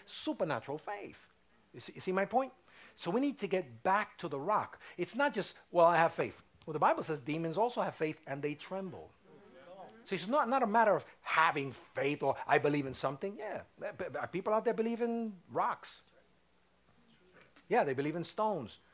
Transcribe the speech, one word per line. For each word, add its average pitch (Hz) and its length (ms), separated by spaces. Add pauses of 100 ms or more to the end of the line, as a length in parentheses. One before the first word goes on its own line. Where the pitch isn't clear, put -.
supernatural 151 720
faith. - 420 (540)
You 123 60
see, - 160
you 139 60
see 185 100
my 196 140
point? 254 280 (420)
So - 140
we 208 100
need 277 200
to 196 80
get 151 340
back 196 380
to 175 80
the 143 120
rock. 208 400 (160)
It's 175 200
not 277 180
just, - 220 (160)
"Well, 170 160
I 170 100
have 165 160
faith." - 260 (280)
Well, 156 60
the 151 60
Bible 294 220
says 156 180
demons 160 380
also 233 240
have 185 140
faith 156 320
and 139 160
they 147 100
tremble. 160 560 (960)
So 196 100
it's 170 120
not, 254 220
not 254 140
a 220 40
matter 214 280
of 139 100 (160)
having 151 500 (220)
faith 143 300
or 139 120 (120)
"I 147 100
believe 147 300
in 127 80
something." 196 420
Yeah, 208 240 (180)
p-, 190 260
p-, 160 260
people 190 240
out 214 100
there 226 80
believe 220 300
in 233 300 (180)
rocks. 185 500 (1700)
Yeah, 214 160
they 139 100
believe 147 220
in 170 80
stones. 190 560 (140)